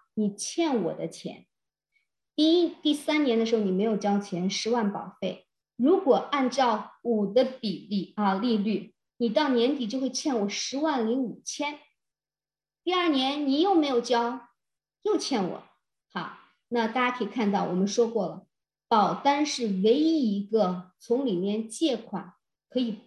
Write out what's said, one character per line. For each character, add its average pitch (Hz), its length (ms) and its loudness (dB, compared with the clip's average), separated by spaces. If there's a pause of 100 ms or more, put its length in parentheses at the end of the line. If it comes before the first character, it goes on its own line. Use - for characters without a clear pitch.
(120)
你 208 220 -2
欠 294 480 -2
我 160 120 -2
的 160 140 -6
钱。 - 380 -14 (880)
第 320 260 4
一、 330 60 2
第 302 240 -2
三 302 320 0
年 226 140 2
的 226 80 2
时 226 100 2
候 220 60 0
你 190 100 0
没 185 100 2
有 220 140 0
交 202 220 0
钱， 185 300 -4
十 220 220 -4
万 226 220 0
保 180 280 -10
费， - 280 -8 (280)
如 330 240 4
果 247 160 4
按 262 320 0
照 226 440 0 (100)
五 220 300 0
的 254 120 4
比 196 440 -6
例 190 260 -4
啊， 202 200 0
利 220 220 0
率， 202 380 -2 (220)
你 240 120 -2
到 285 200 2
年 254 280 2
底 247 120 -4
就 262 100 -4
会 262 100 -2
欠 262 340 -2
我 202 60 -2
十 - 300 -6
万 277 300 0
零 254 120 0
五 240 240 -6
千。 294 360 -8 (1040)
第 349 100 0
二 349 140 2
年 277 400 0
你 277 120 2
又 392 140 4
没 302 140 4
有 240 120 2
交， 240 480 -2 (540)
又 403 160 2
欠 202 320 -2
我。 - 120 -10 (500)
好， - 260 -10 (300)
那 233 180 0
大 254 240 0
家 254 60 -8
可 220 80 -4
以 - 20 -4
看 214 240 0
到， 196 140 0
我 170 80 -4
们 190 160 2
说 226 180 2
过 226 200 -2
了， - 200 -10 (420)
保 208 260 4
单 285 300 2
是 277 220 -4
唯 202 280 4
一 294 420 2
一 202 100 -4
个 180 540 0
从 269 260 -2
里 214 80 0
面 202 340 -2
借 285 280 -2
款 - 380 -12 (340)
可 - 120 -6
以 233 120 -2 (140)